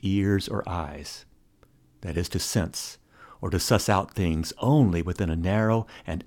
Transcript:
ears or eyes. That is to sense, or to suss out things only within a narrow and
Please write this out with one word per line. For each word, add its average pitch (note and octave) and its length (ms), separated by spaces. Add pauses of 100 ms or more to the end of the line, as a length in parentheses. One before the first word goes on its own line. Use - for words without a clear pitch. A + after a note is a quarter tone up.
ears G2 440
or - 220
eyes. D2+ 560 (760)
That E2 160
is F2 120
to F#2 100
sense, - 580 (420)
or F#2+ 100
to F2 100
suss - 280
out G2 260
things E2 440
only A2+ 440
within E2+ 280
a E2 80
narrow A2 500 (180)
and E2 220